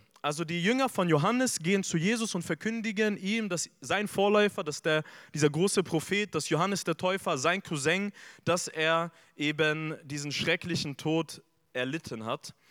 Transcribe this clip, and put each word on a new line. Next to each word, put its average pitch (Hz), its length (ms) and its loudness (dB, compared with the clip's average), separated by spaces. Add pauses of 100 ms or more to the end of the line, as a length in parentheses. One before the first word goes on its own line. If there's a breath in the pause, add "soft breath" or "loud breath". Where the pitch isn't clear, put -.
(220)
also 151 240 -2
die 170 180 -2
Jünger 254 240 2
von 180 220 0
Johannes 214 500 4
gehen 185 240 2
zu - 140 -2
Jesus 220 360 0
und 175 100 -4
verkündigen 214 760 -2
ihm, 208 320 -2
dass 175 200 -4 (120)
sein 190 260 0
Vorläufer, 208 560 4
dass - 180 -6
der, 156 220 2 (300 loud breath)
dieser 151 160 4
große 175 340 2
Prophet, 190 500 -2
dass 151 140 -4
Johannes 175 380 0
der 170 100 0
Täufer, 185 420 0
sein 170 240 2
Cousin, 175 520 -2 (320 loud breath)
dass 175 240 0
er 165 420 0 (240 loud breath)
eben 156 680 0
diesen 143 280 -8
schrecklichen 165 640 -2
Tod 156 480 -2 (300)
erlitten 127 500 -6
hat. - 320 -8 (160 soft breath)